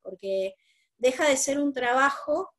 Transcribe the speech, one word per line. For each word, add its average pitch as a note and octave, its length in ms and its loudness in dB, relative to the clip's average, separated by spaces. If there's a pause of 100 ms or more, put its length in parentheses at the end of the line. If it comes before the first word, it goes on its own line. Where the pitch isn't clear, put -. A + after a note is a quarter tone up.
porque F#3+ 540 -6 (420)
deja C4 300 2
de C4+ 100 4
ser C#4 220 -2
un C#4+ 140 0
trabajo C4+ 840 0